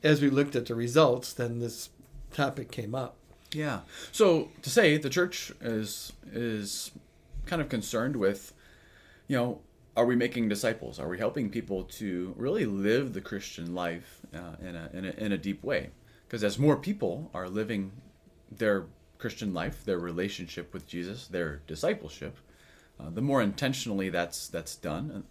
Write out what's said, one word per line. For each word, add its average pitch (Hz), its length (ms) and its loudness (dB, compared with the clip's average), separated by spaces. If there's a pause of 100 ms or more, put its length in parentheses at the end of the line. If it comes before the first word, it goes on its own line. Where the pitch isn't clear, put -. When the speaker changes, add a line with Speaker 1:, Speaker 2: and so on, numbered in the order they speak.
Speaker 1:
as 151 200 8
we 143 80 8
looked 139 260 4
at 120 100 0
the 117 80 -2
results, 123 600 6
then 120 240 -2
this 117 320 -6 (420)
topic 139 380 0
came 113 240 -6
up. 131 220 -4 (360)
Speaker 2:
Yeah. 147 280 -2 (320)
So 180 360 6 (140)
to - 80 -6
say, 160 260 8
the 147 140 0
church 180 500 0
is, 110 520 -4 (200)
is 110 600 -4 (540)
kind 170 140 -2
of 147 80 -2
concerned 123 480 -2
with, 101 360 2 (760)
you 139 100 0
know, 123 240 0 (360)
are 120 100 6
we 123 80 4
making 120 340 2
disciples? 104 520 -2
Are 71 80 -4
we 90 100 -4
helping 113 320 0
people 98 340 -4
to 92 520 -4
really 156 300 0
live 107 480 2
the 98 60 -4
Christian 87 540 -8
life, 87 460 -4 (120)
uh, 87 280 -12
in 87 160 -10
a, 80 160 -10
in 92 140 -8
a, 92 40 -4
in 107 220 -2
a 95 60 0
deep 98 260 -4
way? 95 260 -2 (380)
'Cause 107 160 -4
as 101 140 2
more 143 180 6
people 143 580 -4
are 90 140 -4
living 101 420 -2 (640)
their 104 340 2 (320)
Christian 107 340 -4
life, 90 320 -4
their 95 140 2
relationship 87 760 -4
with 80 140 -12
Jesus, 92 400 -8
their 80 400 -4
discipleship, 78 680 -4 (640)
uh, 69 100 -8
the 87 120 -4
more 135 200 4
intentionally 104 680 0
that's, 87 400 -2
that's - 280 -6
done 87 540 -6